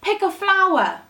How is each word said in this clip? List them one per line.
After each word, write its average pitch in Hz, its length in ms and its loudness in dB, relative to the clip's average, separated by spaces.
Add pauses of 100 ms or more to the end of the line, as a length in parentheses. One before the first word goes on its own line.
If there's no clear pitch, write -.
Pick 415 200 -2
a 381 100 0
flower. 370 800 0